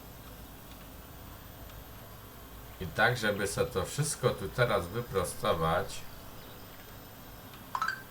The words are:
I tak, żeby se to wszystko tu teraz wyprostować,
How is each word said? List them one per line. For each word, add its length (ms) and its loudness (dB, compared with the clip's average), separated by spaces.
I 60 -4
tak, 300 8
żeby 300 4
se 180 4
to 200 2
wszystko 440 4
tu 200 0
teraz 380 4
wyprostować, 1120 2